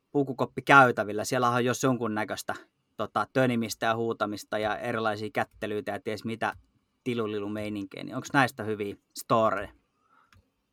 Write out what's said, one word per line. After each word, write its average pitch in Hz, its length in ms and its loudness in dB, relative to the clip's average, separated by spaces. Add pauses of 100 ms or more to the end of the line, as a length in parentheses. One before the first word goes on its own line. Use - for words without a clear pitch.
(120)
pukukoppikäytävillä. 123 1120 4
Siellä 127 240 2
on 120 160 2
jos 123 180 -2
jonkunnäköistä, 107 720 -2 (420)
tota, 107 360 -2
tönimistä 120 540 0
ja 113 100 2
huutamista 110 640 -4
ja 107 200 -2
erilaisia 110 540 -2
kättelyitä 104 600 -4
ja 101 80 -6
ties 107 240 -6
mitä 113 280 -4 (520)
tilulilumeininkiä, 107 1000 -6
niin 101 120 -10
onks 123 160 -10
näistä 131 300 2
hyviä 101 340 -6 (220)
storeja? 104 500 2 (1040)